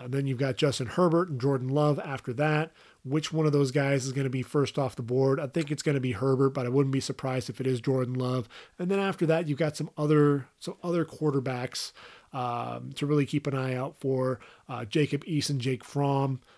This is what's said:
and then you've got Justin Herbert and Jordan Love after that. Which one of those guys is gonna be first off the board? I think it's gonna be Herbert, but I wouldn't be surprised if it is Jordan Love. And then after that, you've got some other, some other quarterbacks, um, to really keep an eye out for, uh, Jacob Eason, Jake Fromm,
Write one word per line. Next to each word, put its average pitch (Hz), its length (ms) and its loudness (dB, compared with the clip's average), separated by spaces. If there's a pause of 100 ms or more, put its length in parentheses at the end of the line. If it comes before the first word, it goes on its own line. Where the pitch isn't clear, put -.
and 123 100 -8
then 139 120 0
you've 131 140 -2
got 131 160 0
Justin 139 320 0
Herbert 170 400 4
and 139 140 -6
Jordan 131 260 0
Love 147 320 2
after 135 320 -8
that. 151 400 0 (320)
Which 151 300 -2
one 156 120 2
of 151 60 4
those 143 200 4
guys 139 340 2
is 131 80 -6
gonna 135 160 -2
be 131 120 -2
first 139 380 0
off 131 160 -2
the 127 80 -8
board? 135 340 2
I 143 100 -4
think 151 220 -2
it's 147 140 -4
gonna 147 160 2
be 127 140 -2
Herbert, 135 380 4
but 135 140 -2
I 120 40 0
wouldn't 135 240 2
be 135 80 2
surprised 131 480 -4
if 117 100 -10
it 127 80 -2
is 127 140 0
Jordan 127 320 0
Love. 127 340 -2 (320)
And 180 100 -2
then 196 100 2
after 190 260 0
that, 160 240 2
you've 139 100 -2
got 151 160 0
some 151 220 -6
other, 147 500 4 (120)
some - 220 -12
other 175 220 0
quarterbacks, 135 880 -4 (400)
um, 120 640 -6
to 143 120 -4
really 147 200 2
keep 147 220 -2
an 139 60 -2
eye 131 220 -2
out 131 220 -6
for, 131 420 0 (300)
uh, 120 160 -8
Jacob 143 400 0
Eason, 143 320 -2
Jake 127 260 -4
Fromm, 139 560 0 (180)